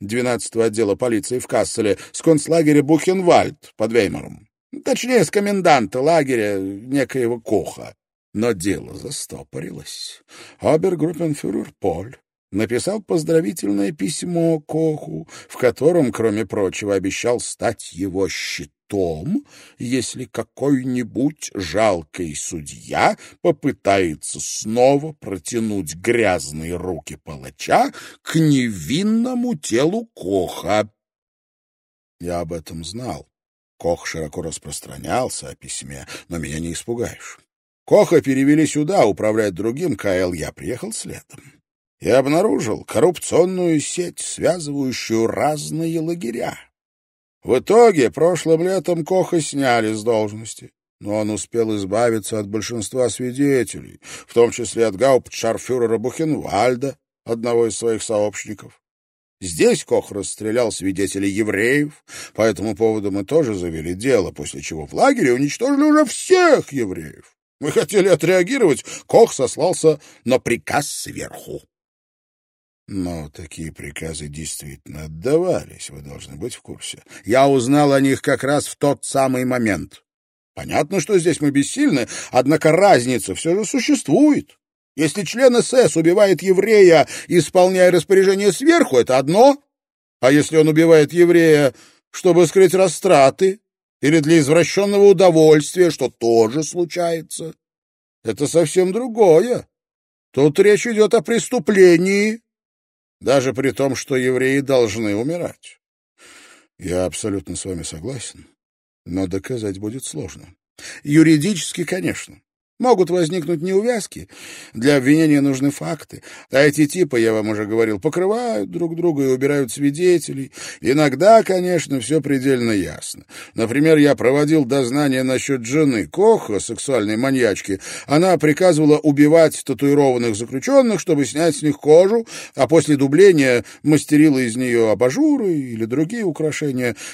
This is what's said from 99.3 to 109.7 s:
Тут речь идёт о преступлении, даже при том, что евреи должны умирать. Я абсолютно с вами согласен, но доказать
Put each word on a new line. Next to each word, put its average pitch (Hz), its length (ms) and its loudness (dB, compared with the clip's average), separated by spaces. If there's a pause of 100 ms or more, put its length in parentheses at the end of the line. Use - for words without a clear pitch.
Тут 147 280 2
речь 202 260 4
идёт 214 280 2
о 226 80 4
преступлении, 202 1200 2 (800)
даже 127 300 2
при 131 180 0
том, 135 240 -2
что - 220 -4
евреи 131 420 0
должны 117 560 0
умирать. 143 640 -8 (960)
Я 90 280 -4
абсолютно 95 500 -6
с - 80 -10
вами 92 200 -8
согласен, 87 640 -14 (600)
но 92 220 -4
доказать 98 520 -8